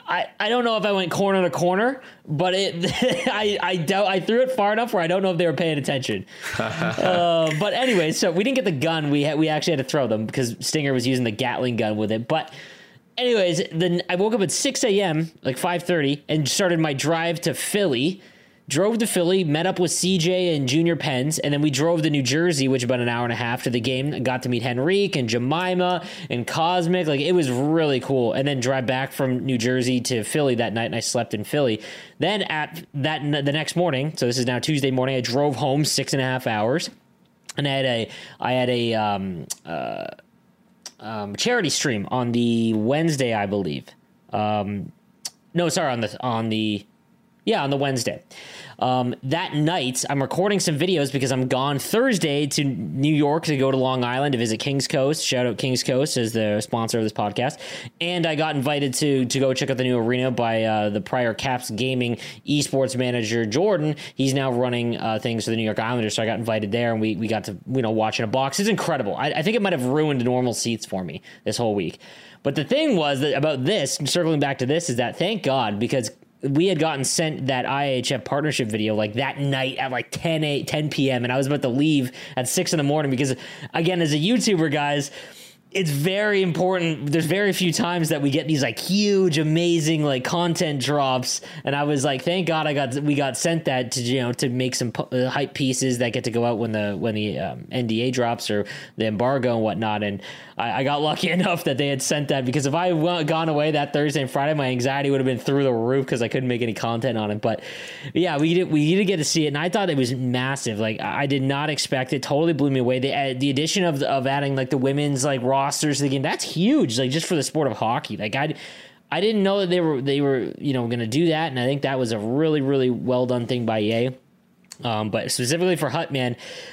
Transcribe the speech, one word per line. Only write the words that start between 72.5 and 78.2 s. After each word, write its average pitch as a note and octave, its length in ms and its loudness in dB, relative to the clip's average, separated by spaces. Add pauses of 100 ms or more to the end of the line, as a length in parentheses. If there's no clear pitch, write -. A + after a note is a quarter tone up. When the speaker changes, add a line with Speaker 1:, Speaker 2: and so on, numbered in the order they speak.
Speaker 1:
the D3 100 0
thing C#4+ 320 2
was C#3+ 240 2
that C#3+ 140 0
about C#3 300 0
this, D#3+ 400 0
circling D#3+ 340 2
back C#3 200 0
to B2+ 80 -2
this, D#3 240 0
is A#2+ 60 -2
that A#2 200 -2
thank F#3 260 0
God, A#2 380 0
because B2 300 0 (340)
we C#3+ 220 2
had F#3 140 2
gotten D3+ 240 0
sent D#3 420 -2
that B2+ 200 0
I C#3 240 0
H B2+ 200 0
F B2+ 140 -2